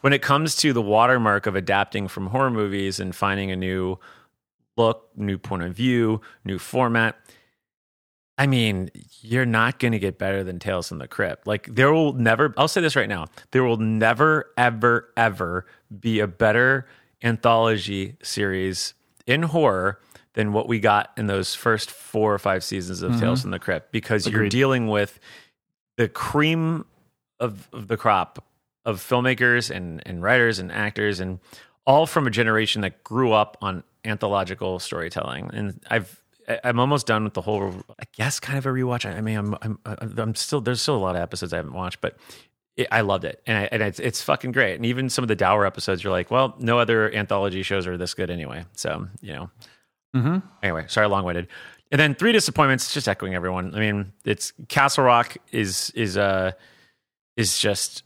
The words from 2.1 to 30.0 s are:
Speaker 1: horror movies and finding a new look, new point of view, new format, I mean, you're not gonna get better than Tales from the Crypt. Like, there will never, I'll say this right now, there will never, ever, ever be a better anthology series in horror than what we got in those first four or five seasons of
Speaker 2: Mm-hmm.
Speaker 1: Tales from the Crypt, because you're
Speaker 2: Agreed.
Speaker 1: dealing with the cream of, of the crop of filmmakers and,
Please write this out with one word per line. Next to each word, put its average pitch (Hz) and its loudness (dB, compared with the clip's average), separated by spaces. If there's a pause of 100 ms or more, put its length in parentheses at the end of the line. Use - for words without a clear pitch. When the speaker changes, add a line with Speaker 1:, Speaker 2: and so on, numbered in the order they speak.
Speaker 1:
horror 131 0
movies 101 -2
and 92 -6
finding 98 0
a 95 -4
new 92 -2 (760)
look, 113 2
new 101 -2
point 92 -6
of 90 -6
view, 113 2 (240)
new 95 -6
format, 117 0 (1200)
I 139 2
mean, 107 2 (300)
you're 120 0
not 113 2
gonna 113 2
get 95 -2
better 98 -2
than 90 -8
Tales 92 -4
from 85 -10
the 65 -10
Crypt. - -4
Like, 107 -2
there 135 6
will 156 4
never, 120 4
I'll 143 4
say 196 0
this 156 2
right 107 2
now, 85 -6 (260)
there 131 4
will 117 2
never, 110 2
ever, 120 2
ever 92 0 (340)
be 113 0
a 104 2
better 120 2 (360)
anthology 110 2
series 95 -4 (320)
in 143 2
horror 107 0 (340)
than 107 0
what 110 0
we 113 0
got 104 2
in 107 -2
those 98 -2
first - -2
four 107 -2
or 98 -2
five 95 -2
seasons 90 -8
of 104 -2
Speaker 2:
Mm-hmm. 117 0
Speaker 1:
Tales 123 0
from 98 -6
the 87 -8
Crypt, - -6
because 110 -2
you're 110 0
Speaker 2:
Agreed. 104 2
Speaker 1:
dealing 127 2
with 104 -2 (760)
the 113 2
cream 160 0 (540)
of, 110 -6
of 110 -12
the 113 -2
crop 104 0 (400)
of 107 -2
filmmakers 123 2
and, 87 -10